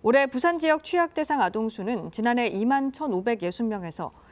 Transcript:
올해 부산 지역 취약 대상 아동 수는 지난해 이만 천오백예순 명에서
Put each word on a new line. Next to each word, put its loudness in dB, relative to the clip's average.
올해 6
부산 0
지역 2
취약 0
대상 0
아동 0
수는 -4
지난해 0
이만 0
천오백예순 -2
명에서 -6